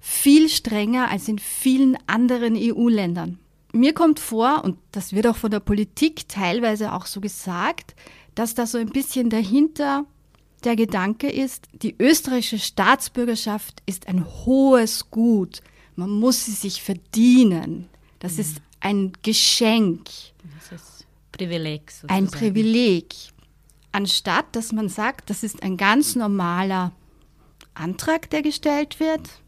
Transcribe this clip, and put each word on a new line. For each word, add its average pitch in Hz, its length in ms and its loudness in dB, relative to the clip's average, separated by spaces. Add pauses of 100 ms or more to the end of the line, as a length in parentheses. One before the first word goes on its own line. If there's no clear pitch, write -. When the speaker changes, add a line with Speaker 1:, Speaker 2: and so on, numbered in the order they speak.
Speaker 1:
Viel 311 480 6
strenger 233 640 -2
als 190 160 -4
in 214 140 -4
vielen 262 680 2
anderen 240 480 2
E-U-Ländern. 196 840 0 (320)
Mir 262 200 4
kommt 311 280 2
vor, 240 420 0
und 185 160 -4 (140)
das 190 220 -10
wird 214 120 2
auch 233 80 4
von 220 160 -4
der 208 80 -2
Politik 214 720 -2
teilweise 208 640 -2
auch 180 140 -8
so - 140 -10
gesagt, 202 760 -8 (400)
dass 226 180 -4
da 240 120 -2
so 233 120 -4
ein 226 120 -4
bisschen 262 400 -2
dahinter 277 760 0 (600)
der 233 120 2
Gedanke 214 520 -2
ist, - 440 -6
die - 260 -6
österreichische 254 600 2
Staatsbürgerschaft 226 1300 -2
ist - 220 -8
ein 180 160 0
hohes 254 880 2
Gut. 220 500 0 (360)
Man 185 140 -6
muss 233 360 2
sie 226 60 -8
sich 196 300 -8
verdienen. 202 1080 2 (300)
Das 175 180 -8
Speaker 2:
Ja. - 60 -6
Speaker 1:
ist 151 200 -8 (180)
ein 196 320 -2 (100)
Geschenk. 220 840 2 (520)
Speaker 2:
Das - 200 -20
ist - 260 -20 (260)
Privileg 160 600 -8 (160)
Speaker 1:
Ein 190 180 2
Speaker 2:
sozusagen. 196 280 -2
Speaker 1:
Privileg. 220 600 2 (800)
Anstatt, 202 600 -2
dass 226 200 -6
man 220 160 -2
sagt, 214 420 -6
das 202 120 -6
ist - 200 -8
ein 190 140 -4
ganz 214 400 2
normaler 190 760 -2 (840)
Antrag, 311 560 -4
der 302 120 -2
gestellt 294 580 -2
wird. 320 280 -2 (200)